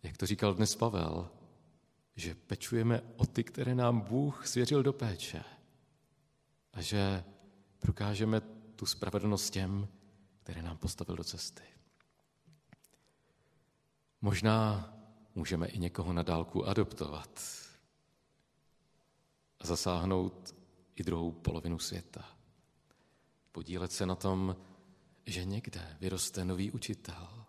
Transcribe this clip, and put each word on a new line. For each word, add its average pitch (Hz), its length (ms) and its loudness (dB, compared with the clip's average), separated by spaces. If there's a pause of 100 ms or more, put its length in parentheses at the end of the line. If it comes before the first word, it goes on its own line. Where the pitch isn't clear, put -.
jak - 140 -8
to 98 80 -2
říkal 101 280 4
dnes 104 220 4
Pavel, 87 560 0 (840)
že 85 200 -6
pečujeme 117 680 2 (160)
o - 80 4
ty, - 180 0
které 127 320 -2
nám 120 260 6
Bůh 135 460 0
svěřil 135 360 4
do 135 100 4
péče. 95 500 -4 (1300)
A 92 80 -8
že 98 420 2 (560)
prokážeme 107 600 2 (340)
tu - 100 -8
spravedlnost 98 680 0
těm, 98 340 0 (560)
které 85 180 -8
nám 82 160 -6
postavil 85 380 -4
do 85 80 -6
cesty. - 400 -10 (2500)
Možná 104 680 4 (440)
můžeme 85 320 0
i - 120 -6
někoho 87 340 0
na 85 100 2
dálku 82 420 0
adoptovat 78 720 -2 (2250)
a - 60 -12
zasáhnout 90 880 0 (400)
i - 80 -6
druhou 85 280 0
polovinu 82 480 -2
světa. - 580 -10 (1120)
Podílet 87 400 -4
se - 140 0
na 90 100 2
tom, 95 400 2 (680)
že 90 200 -4
někde 87 540 -6
vyroste 92 460 -2
nový 92 260 0
učitel 92 760 -8